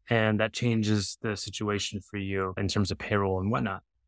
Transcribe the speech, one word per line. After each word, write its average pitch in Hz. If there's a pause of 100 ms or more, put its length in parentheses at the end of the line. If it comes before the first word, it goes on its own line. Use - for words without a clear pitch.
And 110
that 110
changes 107
the 110
situation 104
for -
you 98
in 101
terms 101
of -
payroll 98
and 98
whatnot. 113 (260)